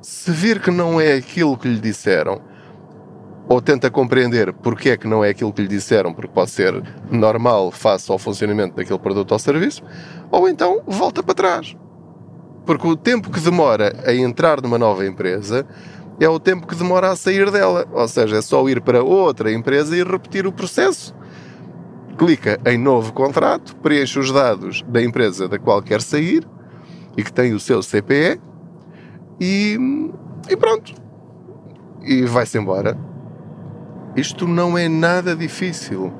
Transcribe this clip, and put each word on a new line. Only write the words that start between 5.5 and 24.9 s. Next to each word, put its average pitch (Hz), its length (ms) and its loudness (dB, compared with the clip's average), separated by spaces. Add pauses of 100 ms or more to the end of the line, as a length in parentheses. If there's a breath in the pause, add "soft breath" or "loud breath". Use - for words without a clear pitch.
que 107 80 -4
lhe 98 60 -2
disseram, 98 460 0
porque - 200 -14
pode 92 160 2
ser 95 340 0 (280 loud breath)
normal 110 600 2
face - 400 0
ao 95 60 0
funcionamento 104 580 -2
daquele 98 240 -4
produto 98 320 -2
ou 110 80 2
serviço, 160 440 -2 (480 loud breath)
ou 370 180 4
então 359 380 0
volta - 340 -2
para - 140 -2
trás. - 420 -2 (880)
Porque 165 220 -2
o 165 80 2
tempo 226 340 -2
que 170 120 -6
demora 139 520 2 (120)
a 127 80 2
entrar 127 480 2
numa 120 160 0
nova 104 280 2
empresa 98 600 -4 (540 loud breath)
é 156 100 6
o 160 100 0
tempo 180 260 0
que 170 100 -8
demora 180 360 2
a 185 40 0
sair 196 360 2
dela. 190 400 2
Ou 117 160 0
seja, 110 300 2
é 107 40 2
só 135 280 4
ir 120 120 0
para 123 220 4
outra 151 480 2
empresa 139 460 0
e 180 60 2
repetir 185 440 -4
o 196 40 -2
processo. 202 640 -2 (1040 loud breath)
Clica 147 480 2
em 123 120 4
novo 117 340 2
contrato, - 680 0
preenche 143 400 0
os 135 140 -2
dados 107 560 0
da 117 140 2